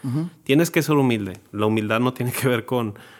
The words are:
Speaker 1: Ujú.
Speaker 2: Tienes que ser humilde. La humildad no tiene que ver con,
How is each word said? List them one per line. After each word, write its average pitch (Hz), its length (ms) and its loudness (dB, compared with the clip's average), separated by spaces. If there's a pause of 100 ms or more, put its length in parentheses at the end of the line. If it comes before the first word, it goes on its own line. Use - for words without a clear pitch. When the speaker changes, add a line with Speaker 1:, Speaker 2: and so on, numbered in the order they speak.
Speaker 1:
Ujú. 143 240 -4 (160)
Speaker 2:
Tienes 165 260 4
que 170 120 2
ser 151 140 0
humilde. 113 440 0 (100)
La 104 160 0
humildad 110 320 0
no 123 160 0
tiene 123 180 -4
que - 160 -4
ver 117 160 0
con, 117 300 -4 (260)